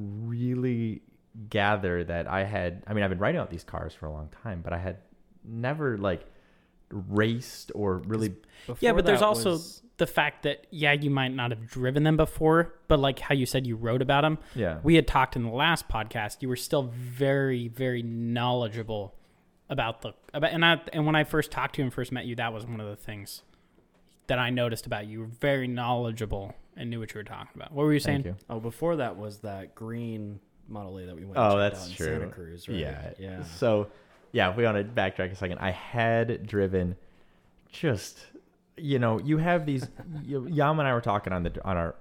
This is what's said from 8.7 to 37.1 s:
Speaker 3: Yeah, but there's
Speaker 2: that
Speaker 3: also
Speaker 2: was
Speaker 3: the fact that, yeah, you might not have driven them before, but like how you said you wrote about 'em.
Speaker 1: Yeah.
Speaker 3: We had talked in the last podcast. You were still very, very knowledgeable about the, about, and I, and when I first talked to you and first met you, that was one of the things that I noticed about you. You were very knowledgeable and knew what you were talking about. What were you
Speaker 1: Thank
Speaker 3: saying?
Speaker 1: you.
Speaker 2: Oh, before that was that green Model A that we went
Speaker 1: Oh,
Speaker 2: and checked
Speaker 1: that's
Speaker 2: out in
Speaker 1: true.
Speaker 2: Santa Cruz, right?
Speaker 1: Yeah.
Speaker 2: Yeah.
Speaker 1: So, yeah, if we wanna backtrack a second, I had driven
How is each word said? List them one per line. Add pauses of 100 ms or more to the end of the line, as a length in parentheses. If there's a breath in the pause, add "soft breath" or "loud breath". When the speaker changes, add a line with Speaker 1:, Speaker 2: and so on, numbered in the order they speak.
Speaker 3:
Yeah,
but
there's
Speaker 2:
that
Speaker 3:
also
Speaker 2:
was (160)
Speaker 3:
the
fact
that,
yeah,
you
might
not
have
driven
them
before, (140)
but
like
how
you
said
you
wrote
about
'em. (180 loud breath)
Speaker 1:
Yeah.
Speaker 3:
We
had
talked
in
the
last
podcast.
You
were
still
very,
very
knowledgeable (540 soft breath)
about
the, (200)
about,
and
I, (120)
and
when
I
first
talked
to
you
and
first
met
you,
that
was
one
of
the
things (840 soft breath)
that
I
noticed
about
you.
You
were
very
knowledgeable (240)
and
knew
what
you
were
talking
about.
What
were
you
Speaker 1:
Thank
Speaker 3:
saying?
Speaker 1:
you.
Speaker 2:
Oh,
before
that
was
that
green (300)
Model
A
that
we
went
Speaker 1:
Oh,
Speaker 2:
and
checked
Speaker 1:
that's
Speaker 2:
out
in
Speaker 1:
true.
Speaker 2:
Santa
Cruz,
right?
Speaker 1:
Yeah.
Speaker 2:
Yeah.
Speaker 1:
So, (440 loud breath)
yeah,
if
we
wanna
backtrack
a
second,
I
had
driven (760 soft breath)